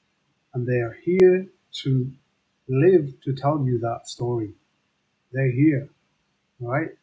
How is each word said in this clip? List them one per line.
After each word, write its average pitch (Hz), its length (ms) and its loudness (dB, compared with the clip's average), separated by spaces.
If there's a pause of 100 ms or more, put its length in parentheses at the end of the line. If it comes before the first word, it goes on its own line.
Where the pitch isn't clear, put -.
(540)
and 123 120 -4
they 123 140 0
are 117 220 -6
here 185 460 2 (340)
to 131 300 0 (560)
live 147 540 2
to 135 120 -4
tell 143 300 -2
you 123 140 0
that 117 300 -6
story. 117 460 -6 (800)
They're 131 180 0
here, 135 380 2 (720)
right? 131 300 -4 (120)